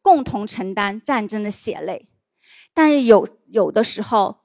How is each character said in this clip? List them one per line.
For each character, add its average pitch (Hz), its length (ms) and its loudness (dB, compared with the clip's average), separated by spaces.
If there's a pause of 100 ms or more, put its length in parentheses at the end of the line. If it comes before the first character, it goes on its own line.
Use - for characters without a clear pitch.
共 330 220 4
同 208 200 -8
承 196 300 -10
担 202 260 -4
战 240 260 -4
争 214 180 -8
的 208 60 -6
血 - 300 -10
泪。 - 280 -10 (640)
但 311 160 4
是 285 120 2
有， 214 260 6 (200)
有 185 220 0
的 220 140 2
时 - 160 -8
候 208 440 -2